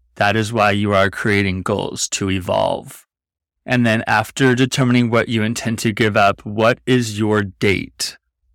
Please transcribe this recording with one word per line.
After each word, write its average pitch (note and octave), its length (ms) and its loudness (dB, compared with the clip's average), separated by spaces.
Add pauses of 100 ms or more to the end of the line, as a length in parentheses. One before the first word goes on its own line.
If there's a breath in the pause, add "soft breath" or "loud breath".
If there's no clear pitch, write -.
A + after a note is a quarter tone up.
(160)
That G2+ 220 0
is A2 160 -2
why G#2 180 4
you G2+ 220 0
are G2 160 4
creating G2 540 0
goals, - 480 -4
to G2 200 -2
evolve. C2+ 760 -4 (640)
And B2 160 2
then A2+ 220 2
after A#2 480 2
determining B2 540 2
what A2+ 180 0
you A2+ 160 -2
intend A2+ 360 -4
to A2+ 120 -2
give G#2+ 240 0
up, G2+ 300 2
what A2 400 0
is A2+ 340 0
your G#2+ 240 2
date? F#2+ 760 -4 (380)